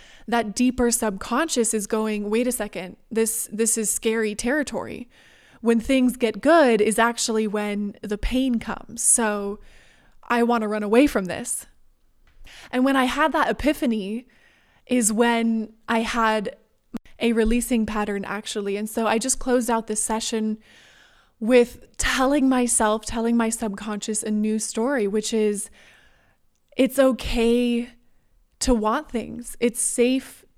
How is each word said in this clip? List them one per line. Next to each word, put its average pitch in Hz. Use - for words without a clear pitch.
that 220
deeper 247
subconscious 226
is 208
going, 214
"Wait 233
a 247
second, 185
this, 220
this 220
is 214
scary 220
territory." 240
When 233
things 254
get 220
good 269
is 208
actually 226
when 208
the 208
pain 247
comes. -
So 208
I 240
wanna 233
run 208
away 220
from 202
this. 175
And 254
when 269
I 262
had 277
that 302
epiphany 226
is 233
when 226
I 226
had 220
a 233
releasing 226
pattern, 208
actually. 202
And 214
so 226
I 220
just 254
closed 247
out 226
this 214
session 220
with 240
telling 262
myself, 233
telling 233
my 226
subconscious 214
a 214
new 214
story, 226
which 214
is 214
it's 262
okay 240
to 254
want 226
things. -
It's 240
safe -